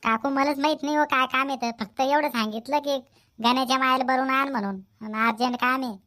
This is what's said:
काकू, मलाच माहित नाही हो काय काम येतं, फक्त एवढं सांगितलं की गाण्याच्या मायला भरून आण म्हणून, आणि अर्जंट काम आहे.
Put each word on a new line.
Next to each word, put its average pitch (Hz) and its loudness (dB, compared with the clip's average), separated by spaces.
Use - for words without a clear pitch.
काकू, 226 0
मलाच 277 0
माहित 302 0
नाही 294 -2
हो 302 4
काय 269 2
काम 269 0
येतं, 240 -4
फक्त 214 -8
एवढं 285 2
सांगितलं 226 -2
की 285 -2
गाण्याच्या 254 2
मायला 262 2
भरून 262 0
आण 269 0
म्हणून, 196 -4
आणि 214 -2
अर्जंट 240 -2
काम 254 0
आहे. 226 -8